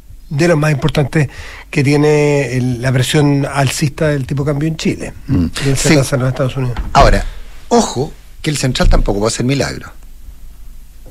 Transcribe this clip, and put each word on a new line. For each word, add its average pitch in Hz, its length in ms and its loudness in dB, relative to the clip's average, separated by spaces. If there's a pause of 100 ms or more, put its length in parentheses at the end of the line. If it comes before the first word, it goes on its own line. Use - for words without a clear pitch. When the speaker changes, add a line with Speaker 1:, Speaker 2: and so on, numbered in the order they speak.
(280)
Speaker 1:
de 156 200 0
los 170 100 4
más 156 140 2
importantes 143 580 0 (400)
que 147 140 0
tiene 147 760 2
el, 123 240 -2
la 131 100 0
presión 139 540 2
alcista 143 640 -2
del 143 180 0
tipo 139 180 -4
de 151 100 -2
cambio 143 140 -2
en 160 80 -2
Chile, - 380 -4 (140)
Speaker 2:
Mm. - 180 2 (220)
Speaker 1:
y - 20 2
esa 135 200 2
Speaker 2:
Sí. 156 60 2
Speaker 1:
tasa 139 200 0
en 123 80 0
los 131 60 0
Estados 131 280 -2
Unidos. 127 180 -4 (180)
Speaker 2:
Ahora, 107 300 6 (440)
ojo, 220 440 0 (300)
que - 80 -2
el 147 80 -4
central 127 320 2
tampoco 107 300 4
va 107 80 2
a - 0 -
hacer 123 180 -2
milagro. 139 460 -2 (1200)